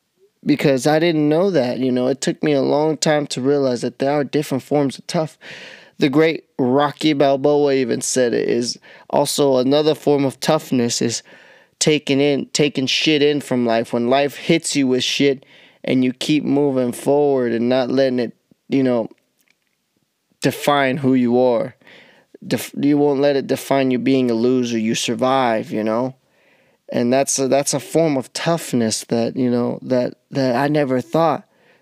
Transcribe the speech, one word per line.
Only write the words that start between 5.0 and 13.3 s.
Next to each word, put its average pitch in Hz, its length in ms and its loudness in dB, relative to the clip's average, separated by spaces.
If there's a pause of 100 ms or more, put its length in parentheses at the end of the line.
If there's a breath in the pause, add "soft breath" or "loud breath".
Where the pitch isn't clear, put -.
tough. 160 320 -4 (600 loud breath)
The 156 100 2
great 156 380 2 (120)
Rocky 143 540 0
Balboa 143 600 2
even 123 260 0
said 120 340 0
it, 110 140 0
is 117 300 -2 (320 loud breath)
also 139 480 2
another 147 360 2
form 143 300 0
of 127 160 -4
toughness 135 600 -2
is 117 220 -4 (560 loud breath)
taking 143 420 2
in, 143 260 0
taking 143 400 0
shit 151 360 0
in 147 180 2